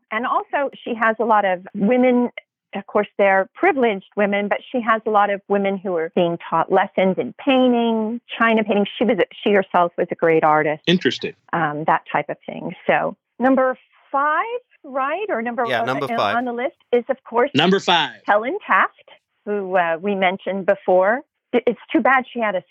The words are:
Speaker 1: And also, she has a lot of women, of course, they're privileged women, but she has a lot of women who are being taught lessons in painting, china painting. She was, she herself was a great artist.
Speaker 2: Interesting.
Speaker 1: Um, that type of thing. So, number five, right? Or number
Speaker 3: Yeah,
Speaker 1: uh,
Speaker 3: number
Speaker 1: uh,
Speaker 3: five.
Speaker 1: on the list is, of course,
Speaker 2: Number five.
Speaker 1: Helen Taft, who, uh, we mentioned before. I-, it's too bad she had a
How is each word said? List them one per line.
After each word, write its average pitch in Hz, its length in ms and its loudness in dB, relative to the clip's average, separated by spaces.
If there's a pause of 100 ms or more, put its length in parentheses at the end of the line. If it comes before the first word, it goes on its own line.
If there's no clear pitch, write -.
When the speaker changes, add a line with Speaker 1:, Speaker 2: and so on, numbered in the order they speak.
(120)
Speaker 1:
And 220 160 -4
also, 294 420 -2 (140)
she 254 100 -6
has 226 260 0
a 233 60 0
lot 214 180 2
of 185 300 -2
women, 247 560 2 (460)
of 202 100 -8
course, 208 220 -2 (100)
they're 190 380 2
privileged 247 500 0 (100)
women, 202 320 0
but 196 120 -2 (120)
she 262 80 -2
has 220 280 -2
a - 20 -2
lot 208 220 2
of 202 160 -4
women 196 300 0
who 185 180 -6
are 165 200 -4
being 170 220 0 (100)
taught - 240 0
lessons 190 460 0
in 127 160 -6 (100)
painting, 233 800 0 (160)
china 226 260 2
painting. 202 220 0 (120)
She 240 80 0
was, 208 120 0 (260)
she 208 100 2
herself 185 440 2
was 180 140 -2
a - 40 -6
great 160 280 2
artist. 156 420 2
Speaker 2:
Interesting. 170 480 0 (180)
Speaker 1:
Um, 151 340 -4
that 165 260 0
type 151 180 -2
of - 160 -8
thing. 165 300 -12 (100)
So, 160 320 -2 (220)
number 254 360 2 (360)
five, 302 340 0 (380)
right? 285 460 -6
Or 233 120 -4
number 233 260 -4
Speaker 3:
Yeah, 131 140 0
Speaker 1:
uh, - 40 -2
Speaker 3:
number - 200 -4
Speaker 1:
uh, 233 100 -6
Speaker 3:
five. 214 220 0
Speaker 1:
on 247 80 -2
the 247 80 -6
list 247 220 -6 (180)
is, 240 160 2
of 262 140 -4
course, 240 320 -2
Speaker 2:
Number 180 240 2
five. 147 480 0
Speaker 1:
Helen 226 380 0
Taft, 220 440 0 (380)
who, 196 280 -4
uh, 170 240 2
we 202 140 -2
mentioned 190 540 -2
before. 196 560 2 (300)
I-, 247 140 2
it's 226 120 -2 (120)
too 320 80 2
bad 254 320 4
she 247 80 -8
had 208 160 -2
a 180 160 -4